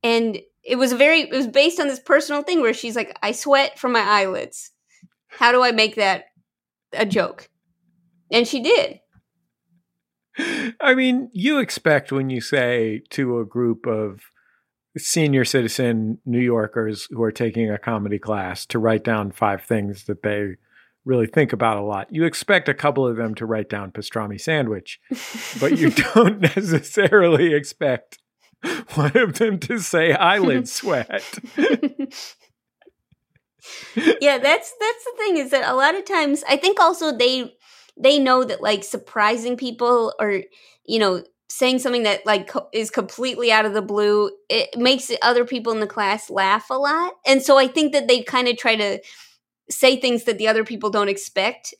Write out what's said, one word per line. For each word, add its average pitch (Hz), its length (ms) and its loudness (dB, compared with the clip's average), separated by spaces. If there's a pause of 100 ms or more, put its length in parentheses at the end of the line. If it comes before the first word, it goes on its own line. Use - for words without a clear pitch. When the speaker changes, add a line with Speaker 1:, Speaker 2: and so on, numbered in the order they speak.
Speaker 1:
And 233 360 0 (240)
it - 140 -2
was 247 160 2
very, 302 280 4
it 262 100 -6
was 262 160 -2
based 302 320 2
on 294 80 0
this 262 120 -4
personal 294 420 0
thing 320 200 0
where 226 120 2
she's 233 220 -8
like, - 260 -6
"I 214 120 -4
sweat 277 440 2
from 247 140 -2
my 233 100 4
eyelids. 196 720 -2 (560)
How 240 240 2
do 254 100 6
I 247 120 4
make 220 220 2
that 196 300 0 (680)
a 214 120 -2
joke?" - 440 -4 (840)
And 233 160 2
she 262 140 -4
did. 370 380 2 (1800)
Speaker 2:
I 262 160 4
mean, 254 380 0
you 269 260 0
expect 160 540 0
when 135 160 -2
you 127 100 -4
say 120 600 -2 (100)
to 123 280 -2
a 113 60 -4
group 117 400 -2
of 107 360 -4 (760)
senior 147 460 0
citizen 113 840 -2
New 120 140 0
Yorkers 110 720 -2
who 113 100 -6
are 110 100 0
taking 113 380 -2
a 104 80 -4
comedy 104 420 -4
class 95 480 -6
to 120 120 -4
write 113 240 0
down 107 280 -2
five 101 320 -2
things 101 420 -4
that 104 180 -8
they 104 320 -4 (480)
really 123 240 0
think 135 240 2
about 110 260 0
a 101 40 -6
lot, 101 280 -6
you 160 140 -2
expect 170 460 0
a 139 40 0
couple 135 320 0
of 117 120 -2
them 113 180 -4
to 113 100 -8
write 110 240 -4
down 101 220 -8
pastrami 104 480 -8
sandwich, 123 600 -4 (580)
but 277 180 2
you 165 140 4
Speaker 1:
<laughs> - 220 -2
Speaker 2:
don't 214 260 6
necessarily 170 1120 4
expect 143 680 -4 (720)
one 147 240 2
of 220 200 2
them 214 220 0
to 233 180 -4
say 165 360 2
eyelid 170 560 2
sweat. - 680 -6 (200)
<laughs> 285 500 0 (1900)
Speaker 1:
Yeah, 285 440 4
that's, 277 400 2
that's 453 260 -4
the 480 120 -8
thing, 415 200 0
is 262 140 -2
that 262 180 2
a - 60 0
lot 285 200 2
of 392 100 -8
times, 311 440 0
I 277 80 4
think 392 220 0
also 330 360 2
they, 247 380 0 (420)
they 285 240 4
know 254 240 4
that, - 180 -6
like, 208 220 0
surprising 226 720 -2
people 240 640 0
or, 208 240 -2 (420)
you 226 140 -2
know, 185 240 0 (260)
saying 254 300 0
something 247 240 -2
that, 202 220 -2
like, 202 220 0
co-, - 260 -8
is 220 160 -4
completely 233 600 -4
out 220 140 4
of 202 80 -2
the 214 80 0
blue, 208 500 0 (180)
it - 280 -2
makes 254 300 2
the 240 140 -4
other 240 240 4
people 233 260 -6
in 220 80 -2
the 214 80 -2
class 208 420 -4
laugh 196 400 0
a 262 80 -2
lot. 320 360 -2 (120)
And 269 160 6
so 269 160 6
I 269 100 6
think 294 260 0
that 269 140 2
they 247 160 2
kinda 247 320 -2
try 233 200 0
to 202 240 -2 (680)
say 262 300 4
things 240 260 -2
that 214 120 -2
the 214 100 -2
other 220 180 2
people 214 240 -6
don't 202 200 0
expect. 196 720 -4